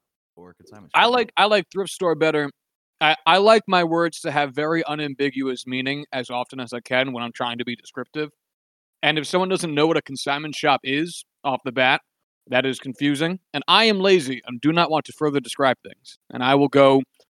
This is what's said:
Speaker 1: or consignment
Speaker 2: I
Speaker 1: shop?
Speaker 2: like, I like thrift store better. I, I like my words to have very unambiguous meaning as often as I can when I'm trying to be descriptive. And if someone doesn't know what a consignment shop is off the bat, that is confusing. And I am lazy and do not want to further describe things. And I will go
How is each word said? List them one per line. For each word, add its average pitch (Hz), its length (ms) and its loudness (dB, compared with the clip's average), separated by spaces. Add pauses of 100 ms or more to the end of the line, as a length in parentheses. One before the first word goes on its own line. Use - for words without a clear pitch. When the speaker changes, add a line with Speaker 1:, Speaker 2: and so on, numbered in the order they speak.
(360)
Speaker 1:
or 87 180 -20
consignment - 400 -20
Speaker 2:
I 175 80 4
Speaker 1:
shop? 240 100 2
Speaker 2:
like, 240 240 -2
I 190 100 2
like 208 240 0
thrift 190 200 -8
store 170 240 -2
better. 151 360 0 (500)
I, 156 160 2 (100)
I 170 120 6
like 214 280 6
my 180 180 2
words 165 360 -2
to 165 100 -8
have 143 240 -2
very 156 300 -2
unambiguous 139 840 -6
meaning 135 460 -6
as 127 180 -8
often 123 300 -8
as 120 120 -12
I 120 80 -8
can 131 320 0
when 120 120 -6
I'm 117 80 -10
trying 120 260 -6
to 120 60 -6
be 120 120 -8
descriptive. 147 540 -10 (720)
And 151 160 2
if 143 80 -4
someone 185 220 0
doesn't 170 260 -2
know 147 140 4
what 160 80 2
a 147 60 -2
consignment 143 520 -6
shop 143 300 0
is 147 400 -6 (180)
off 131 220 -2
the 131 80 -6
bat, 131 280 2 (460)
that 127 180 2
is 131 140 -2
confusing. 143 600 -2 (120)
And 143 140 -8
I 202 180 4
am 214 160 2
lazy 156 460 2
and 120 140 -12
do 151 120 0
not 165 180 2
want 156 160 -2
to - 60 -18
further 143 280 -2
describe 123 420 0
things. - 360 -20 (120)
And 123 120 -8
I 131 120 4
will 143 140 4
go 139 340 6 (280)